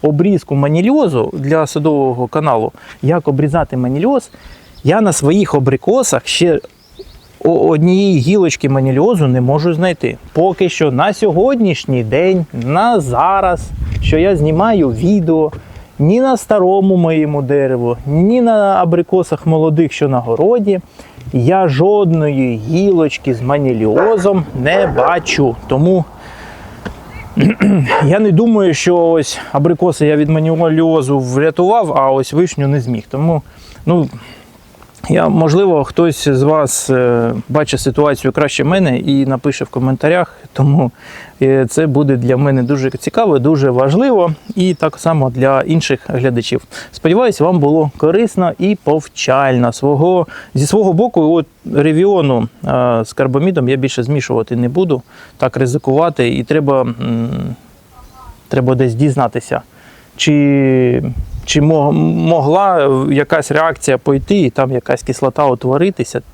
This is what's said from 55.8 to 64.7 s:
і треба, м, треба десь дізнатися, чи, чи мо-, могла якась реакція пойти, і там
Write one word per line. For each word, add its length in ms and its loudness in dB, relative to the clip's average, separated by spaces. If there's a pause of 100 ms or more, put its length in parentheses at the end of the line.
і 160 -2
треба, 360 0
м, 760 -4 (920)
треба 260 0
десь 200 0
дізнатися, 680 -2 (540)
чи, 840 2 (420)
чи 160 0
мо-, 320 2
могла 1160 2
якась 400 0
реакція 480 0
пойти, 420 0
і 100 2
там 220 -2